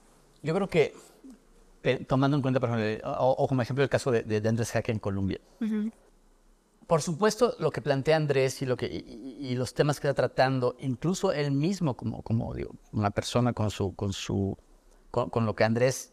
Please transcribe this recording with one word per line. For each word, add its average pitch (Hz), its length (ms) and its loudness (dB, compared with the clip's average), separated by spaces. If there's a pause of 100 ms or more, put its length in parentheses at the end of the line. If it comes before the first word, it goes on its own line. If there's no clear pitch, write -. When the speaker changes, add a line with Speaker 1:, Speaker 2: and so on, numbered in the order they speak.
(420)
Speaker 1:
yo 156 120 -2
creo 190 140 0
que, - 260 2 (880)
eh, 131 220 0
tomando 139 300 2
en 135 60 0
cuenta, 127 180 2
por 123 80 2
ejemplo, 113 500 -2
o, 127 120 4
o 135 180 2
como 127 140 2
ejemplo 131 200 0
el 127 60 4
caso 131 220 0
de, 113 140 2
de, 107 180 0
de 110 60 0
Andrés 117 220 0
Jaque 117 220 -2
en 107 60 -2
Colombia. 98 420 -2 (200)
Speaker 2:
Ujú. 214 300 -4 (960)
Speaker 1:
Por 160 160 2
supuesto, 208 580 2
lo 151 100 0
que 127 120 -4
plantea 143 340 2
Andrés 139 460 2
y, 135 40 -2
lo 123 100 0
que, 117 100 -4
y, - 180 -8 (340)
y, 135 140 -8
y - 20 0
los 123 200 -2
temas 147 260 2
que 147 80 0
está 135 60 2
tratando, 127 680 2
incluso 156 520 0
él 143 200 0
mismo 156 440 0
como, 113 260 -6
como, 117 300 -2
digo, - 200 -8 (200)
una 104 200 0
persona 120 400 0
con 107 180 -2
su, 98 240 -4
con 101 180 -4
su, 98 460 -2 (540)
con, - 180 -2
con 113 160 0
lo 101 80 -2
que - 80 0
Andrés 120 500 2